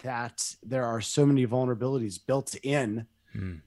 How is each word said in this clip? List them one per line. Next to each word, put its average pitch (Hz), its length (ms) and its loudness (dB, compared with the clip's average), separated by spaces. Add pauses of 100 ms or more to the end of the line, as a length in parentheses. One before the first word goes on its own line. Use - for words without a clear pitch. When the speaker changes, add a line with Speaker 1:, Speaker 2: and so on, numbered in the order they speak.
Speaker 1:
that 120 580 -6
there 127 220 -2
are 113 160 0
so 143 260 4
many 135 220 6
vulnerabilities 123 760 0
built 135 400 -2
in 117 440 0 (240)
Speaker 2:
Hmm. 92 360 -8